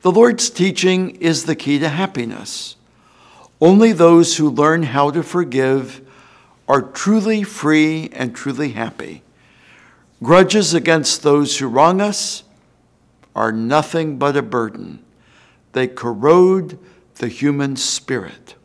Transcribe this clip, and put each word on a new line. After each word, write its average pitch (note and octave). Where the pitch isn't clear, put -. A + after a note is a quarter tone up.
the F#3
Lord's A3+
teaching F#3
is E3
the D#3+
key C#3+
to D#3
happiness. B2
Only G#3
those E3+
who D3+
learn D3+
how C#3+
to D#3
forgive C3+
are C3+
truly G#3
free D#3
and B2
truly C#3
happy. A2
Grudges F3
against D#3+
those D3
who C3+
wrong D#3
us -
are A2
nothing D3
but C#3
a C#3+
burden. G#2+
They B2+
corrode D#3
the A#2+
human C#3+
spirit. -